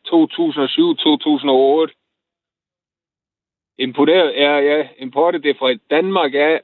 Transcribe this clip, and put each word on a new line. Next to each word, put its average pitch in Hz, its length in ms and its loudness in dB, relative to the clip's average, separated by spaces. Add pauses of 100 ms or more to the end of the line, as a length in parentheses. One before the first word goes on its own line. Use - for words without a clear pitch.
to 160 220 2
tusind 147 360 -4
og 127 60 -2
syv, 165 260 0
to 147 220 0
tusind 143 320 -2
og 131 80 4
otte. 147 360 2 (1900)
Importeret 143 640 0
er, 143 160 2
ja, 147 300 0 (120)
importet 143 440 -2
det 143 160 0
fra 127 140 0 (160)
Danmark, 165 440 0
ja, 147 300 0